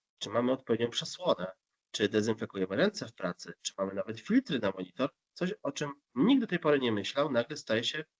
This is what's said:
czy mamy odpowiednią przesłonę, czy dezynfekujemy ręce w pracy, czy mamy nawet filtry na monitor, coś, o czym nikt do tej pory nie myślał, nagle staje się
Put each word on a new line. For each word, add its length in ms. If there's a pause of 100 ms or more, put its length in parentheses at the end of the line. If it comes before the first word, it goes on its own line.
(180)
czy 120
mamy 220
odpowiednią 380
przesłonę, 640 (380)
czy 180
dezynfekujemy 680
ręce 320
w 60
pracy, 380 (100)
czy 160
mamy 160
nawet 260
filtry 380
na 120
monitor, 400 (240)
coś, 280
o 100
czym 200 (220)
nikt 260
do 60
tej 120
pory 200
nie 140
myślał, 400
nagle 240
staje 280
się 200 (160)